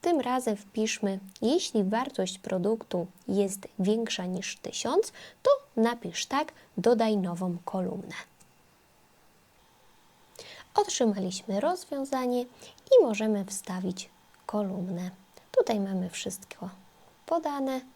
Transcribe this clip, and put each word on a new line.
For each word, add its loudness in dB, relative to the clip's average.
Tym 4
razem 0
wpiszmy, -2
jeśli 2
wartość -2
produktu -2
jest 0
większa 0
niż -6
tysiąc, -2
to 4
napisz 0
tak, -2
dodaj 4
nową -2
kolumnę. -4
Otrzymaliśmy 0
rozwiązanie -2
i 10
możemy 2
wstawić -6
kolumnę. -4
Tutaj 4
mamy 0
wszystko -10
podane. -2